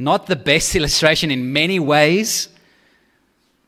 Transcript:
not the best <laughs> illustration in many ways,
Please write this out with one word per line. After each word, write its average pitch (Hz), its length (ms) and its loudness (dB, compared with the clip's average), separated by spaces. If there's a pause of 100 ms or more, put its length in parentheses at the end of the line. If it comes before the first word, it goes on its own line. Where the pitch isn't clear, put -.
not 170 260 -2
the 185 80 -2
best 143 400 0
<laughs> 190 40 0
illustration 156 520 0
in 127 220 -4
many 165 260 0
ways, 156 720 0 (1200)